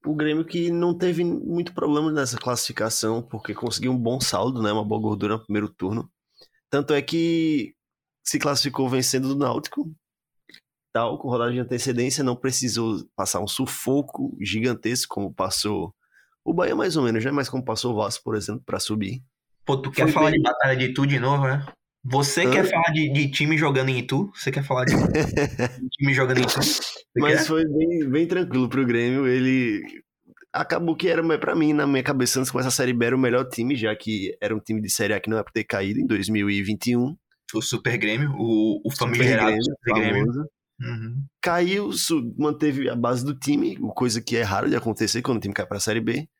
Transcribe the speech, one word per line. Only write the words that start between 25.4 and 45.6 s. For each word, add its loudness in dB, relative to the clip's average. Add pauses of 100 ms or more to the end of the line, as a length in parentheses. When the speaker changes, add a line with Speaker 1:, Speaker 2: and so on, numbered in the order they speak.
Speaker 2:
de -6
time 0
jogando 2
em 4
Itu? 0
Você 0 (360)
Speaker 1:
Mas 4
Speaker 2:
quer? 2
Speaker 1:
foi 2
bem, 2
bem 2
tranquilo 0
pro 2
Grêmio. 2
Ele 2 (680)
acabou 0
que -2
era, 2 (160)
pra -2
mim, 4
na 2
minha 2
cabeça, 0
antes 0
de -6
começar 0
a 0
Série 2
B, 2
era 2
o 2
melhor 2
time, -2
já 0
que -4
era 0
um -2
time -4
de -6
Série 0
A 0
que -6
não 0
era -2
pra -12
ter -2
caído -2
em 0
dois 0
mil 2
e 0
vinte -2
e 4
um. 0 (380)
Speaker 2:
O -2
Super -2
Grêmio, 0
o, 2
o -2
Speaker 1:
Super -8
Speaker 2:
famigerado 2
Speaker 1:
Grêmio, 2
Speaker 2:
Super -2
Grêmio. 2
Speaker 1:
famoso. -2 (320)
Speaker 2:
Uhum. -6 (160)
Speaker 1:
Caiu, 0
su-, 0
manteve 0
a -4
base 0
do -2
time, 0
o -4
coisa 0
que -2
é 2
raro 0
de 2
acontecer 0
quando 0
o -2
time -6
cai -4